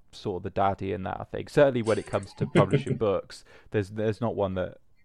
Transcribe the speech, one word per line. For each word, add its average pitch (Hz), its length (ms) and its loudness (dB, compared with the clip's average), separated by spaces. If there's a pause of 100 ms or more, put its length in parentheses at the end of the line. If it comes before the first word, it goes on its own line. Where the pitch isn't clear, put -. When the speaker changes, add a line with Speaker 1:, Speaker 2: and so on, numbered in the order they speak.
(140)
Speaker 1:
sort 98 260 -6
of 95 40 -10
the 95 80 -6
daddy 98 420 0
in 95 100 -6
that, 92 160 -6
I - 60 -8
think. 107 240 -8
Certainly 139 320 4
when 107 160 2
it 95 80 -4
comes 101 300 -4
to - 100 -4
publishing 139 520 2
Speaker 2:
<laughs> - 0 -
Speaker 1:
books, - 460 -2 (280)
there's, 101 180 -2
there's 107 320 -2
not 110 140 -2
one 95 200 0
that 92 220 -4 (280)